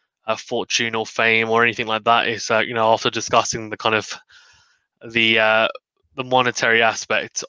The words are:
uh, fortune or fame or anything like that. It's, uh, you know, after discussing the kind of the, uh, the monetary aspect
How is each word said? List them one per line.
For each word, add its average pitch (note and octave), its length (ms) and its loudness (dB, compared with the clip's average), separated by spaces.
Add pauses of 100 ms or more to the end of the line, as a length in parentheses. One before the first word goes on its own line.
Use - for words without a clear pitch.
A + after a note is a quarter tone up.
(280)
uh, A2 80 -2
fortune A2+ 580 -4
or A2 140 -4
fame A2+ 420 2
or A2+ 140 4
anything A#2 240 0
like A2 160 -2
that. A#2 240 4
It's, G#2+ 240 -4
uh, A2 80 2
you A#2+ 160 -4
know, A2 180 4
after A2+ 160 0
discussing A2+ 640 -2
the G#2 60 -8
kind A2 180 0
of - 180 -4 (960)
the, A2+ 300 2
uh, A2 280 2 (480)
the C3+ 80 -6
monetary B2 600 2
aspect - 640 -2